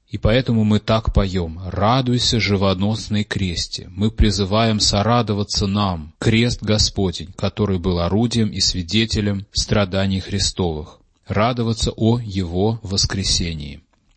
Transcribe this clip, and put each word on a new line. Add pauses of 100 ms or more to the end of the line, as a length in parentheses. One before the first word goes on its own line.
И
поэтому
мы
так
поём:
"Радуйся,
живоносный
кресте".
Мы
призываем
сорадоваться
нам,
крест
Господень,
который
был
орудием
и
свидетелем
страданий
Христовых, (260)
радоваться
о
Его
воскресении. (340)